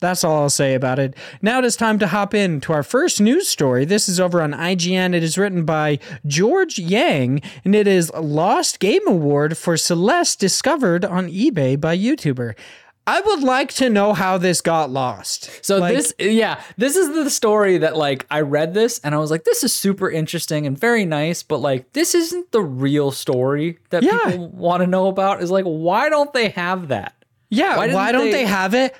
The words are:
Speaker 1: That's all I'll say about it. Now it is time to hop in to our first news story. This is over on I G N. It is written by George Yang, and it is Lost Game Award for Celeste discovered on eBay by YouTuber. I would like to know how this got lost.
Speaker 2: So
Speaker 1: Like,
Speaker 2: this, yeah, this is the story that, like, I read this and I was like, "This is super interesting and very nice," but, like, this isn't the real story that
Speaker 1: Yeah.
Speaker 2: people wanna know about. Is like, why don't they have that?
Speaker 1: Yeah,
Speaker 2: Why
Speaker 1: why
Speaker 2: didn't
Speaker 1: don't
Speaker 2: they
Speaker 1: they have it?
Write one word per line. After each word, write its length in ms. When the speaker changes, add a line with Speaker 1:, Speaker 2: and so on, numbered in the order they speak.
Speaker 1:
That's 220
all 200
I'll 80
say 240
about 240
it. 160
Now 160
it 80
is 100
time 220
to 120
hop 260
in 260
to 120
our 100
first 360
news 280
story. 380
This 220
is 120
over 200
on 140
I 220
G 200
N. 200
It 80
is 120
written 300
by 320
George 500
Yang, 640
and 80
it 140
is 260
Lost 680
Game 280
Award 500
for 200
Celeste 600
discovered 640
on 240
eBay 540
by 160
YouTuber. 560
I 140
would 200
like 340
to 140
know 240
how 240
this 240
got 300
lost. 580
Speaker 2:
So 140
Speaker 1:
Like, 160
Speaker 2:
this, 240
yeah, 420
this 180
is 160
the 200
story 480
that, 180
like, 320
I 120
read 340
this 240
and 160
I 20
was 140
like, 140
"This 180
is 100
super 380
interesting 560
and 100
very 280
nice," 360
but, 160
like, 360
this 200
isn't 380
the 100
real 480
story 680
that 140
Speaker 1:
Yeah. 120
Speaker 2:
people 240
wanna 360
know 220
about. 340
Is 80
like, 160
why 440
don't 240
they 160
have 400
that? 260
Speaker 1:
Yeah, 280
Speaker 2:
Why 140
Speaker 1:
why 200
Speaker 2:
didn't 140
Speaker 1:
don't 60
Speaker 2:
they 120
Speaker 1:
they 20
have 300
it? 240